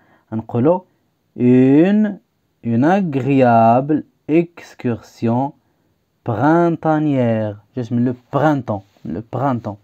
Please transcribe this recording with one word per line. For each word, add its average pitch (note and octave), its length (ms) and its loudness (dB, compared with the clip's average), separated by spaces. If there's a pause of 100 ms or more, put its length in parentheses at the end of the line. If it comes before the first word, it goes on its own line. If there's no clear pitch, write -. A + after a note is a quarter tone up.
(320)
نقولو A#2+ 520 -2 (520)
une, D3 800 2 (460)
une A#2 200 0
agréable C3+ 1200 2 (240)
excursion B2+ 1200 -4 (720)
printanière. C#3 1300 0 (200)
جات A#2+ 160 -8
من A#2+ 120 0
le B2 100 -2 (160)
printemps, C3+ 540 -2 (200)
le E2 160 -10
printemps. A#2+ 640 -6